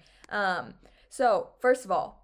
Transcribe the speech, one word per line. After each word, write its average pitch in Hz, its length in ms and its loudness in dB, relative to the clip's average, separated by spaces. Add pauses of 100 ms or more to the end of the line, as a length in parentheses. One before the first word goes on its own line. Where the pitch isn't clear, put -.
(300)
Um, 190 460 -4 (360)
so, 233 380 2 (100)
first 254 260 2
of 190 60 -4
all, - 320 -4